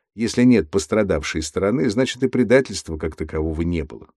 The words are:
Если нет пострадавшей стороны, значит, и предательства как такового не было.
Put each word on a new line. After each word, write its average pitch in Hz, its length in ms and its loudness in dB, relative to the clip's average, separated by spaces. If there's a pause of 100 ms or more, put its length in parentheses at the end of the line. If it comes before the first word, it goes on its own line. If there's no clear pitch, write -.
(140)
Если 113 300 0
нет 113 260 6
пострадавшей 92 720 0
стороны, 110 480 -2
значит, 127 320 -2
и 131 60 2
предательства 117 680 2
как 80 180 -6
такового 80 460 -4
не 85 240 -2
было. - 320 -16